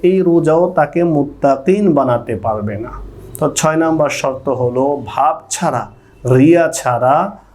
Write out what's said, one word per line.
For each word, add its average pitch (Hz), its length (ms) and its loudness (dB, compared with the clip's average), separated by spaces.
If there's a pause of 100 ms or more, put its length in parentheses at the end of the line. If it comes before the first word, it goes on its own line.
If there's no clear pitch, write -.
এই 185 180 4
রোজাও 170 540 2
তাকে 156 280 0
মুত্তাকিন 156 880 0
বানাতে 123 420 0
পারবে 104 420 -6
না। 117 140 -10 (480)
তো 143 160 0
ছয় 156 200 0
নাম্বার 160 340 0
শর্ত 131 400 -6
হলো 127 560 -2
ভাব 139 440 -2
ছাড়া, 127 420 -4 (440)
রিয়া 160 380 6
ছাড়া, 135 640 0 (160)